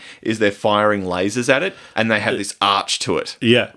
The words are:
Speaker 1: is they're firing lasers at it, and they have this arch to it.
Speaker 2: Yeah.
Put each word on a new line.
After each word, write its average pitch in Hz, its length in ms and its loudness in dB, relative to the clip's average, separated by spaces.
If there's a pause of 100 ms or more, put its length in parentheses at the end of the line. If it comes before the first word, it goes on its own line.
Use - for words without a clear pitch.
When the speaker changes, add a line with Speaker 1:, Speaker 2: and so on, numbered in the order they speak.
(220)
Speaker 1:
is 110 160 -2
they're 110 120 4
firing 104 520 0
lasers 101 500 -2
at 139 100 2
it, 190 120 -6 (200)
and 113 160 0
they 107 100 0
have 110 180 -2
this 104 240 -8
arch 98 380 0
to 87 180 0
it. - 220 -8
Speaker 2:
Yeah. 117 360 4